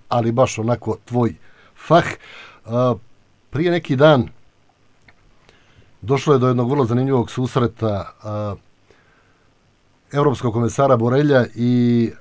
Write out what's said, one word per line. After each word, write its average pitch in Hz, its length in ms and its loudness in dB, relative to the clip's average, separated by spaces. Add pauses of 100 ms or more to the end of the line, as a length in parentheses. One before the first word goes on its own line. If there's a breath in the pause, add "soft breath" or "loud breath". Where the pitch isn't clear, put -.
ali 117 220 0
baš 120 280 0
onako 113 460 -4
tvoj 120 280 -2 (440 soft breath)
fah. - 280 2
E, - 640 -16 (800)
prije 175 220 -2
neki 170 240 -2
dan 143 320 4 (1700 soft breath)
došlo 131 320 0
je 131 60 4
do 123 80 2
jednog 123 220 0
vrlo 139 160 0
zanimljivog 123 460 0
susreta, 117 840 -4
e, 104 440 -10 (1500 soft breath)
evropskog 139 400 0
komesara 120 440 2
Borelja 127 480 2 (100)
i 120 540 2 (120)